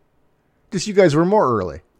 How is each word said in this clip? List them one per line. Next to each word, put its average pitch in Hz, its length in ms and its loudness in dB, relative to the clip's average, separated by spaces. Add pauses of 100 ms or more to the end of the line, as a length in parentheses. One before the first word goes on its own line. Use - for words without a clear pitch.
(720)
Just - 160 -8
you 208 80 -8
guys 180 200 4
were 165 100 2
more 180 340 0
early. 80 220 -8 (200)